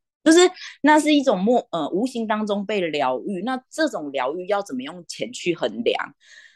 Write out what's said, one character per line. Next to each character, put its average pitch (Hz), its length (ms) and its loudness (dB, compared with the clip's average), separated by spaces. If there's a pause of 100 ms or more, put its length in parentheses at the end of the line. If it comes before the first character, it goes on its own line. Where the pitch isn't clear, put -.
(240)
就 320 80 6
是 339 80 8 (440)
那 302 160 8
是 294 140 2
一 285 100 4
种 202 200 2
默-， 240 280 2
呃， 151 180 -2
无 196 160 -2
形 233 220 -4
当 214 180 -2
中 202 180 -2
被 208 160 -2
疗 151 460 0
愈。 185 160 -6
那 254 280 -4
这 302 200 0
种 151 220 -8
疗 135 260 -2
愈 180 100 -8
要 202 140 0
怎 151 140 -10
么 127 80 -6
用 170 240 -14
钱 120 260 -10
去 165 220 -4
衡 117 280 -4
量？ - 320 -4 (400)